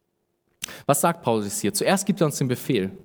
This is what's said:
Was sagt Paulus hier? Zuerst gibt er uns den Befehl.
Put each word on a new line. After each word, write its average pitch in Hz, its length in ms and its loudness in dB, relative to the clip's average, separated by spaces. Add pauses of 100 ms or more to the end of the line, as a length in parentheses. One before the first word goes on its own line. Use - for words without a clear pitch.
(840)
Was 143 140 2
sagt 170 220 0
Paulus 107 400 0
hier? 101 120 0
Zuerst 190 320 0
gibt 196 140 0
er 170 60 4
uns 147 120 0
den 135 120 0
Befehl. 110 420 0 (140)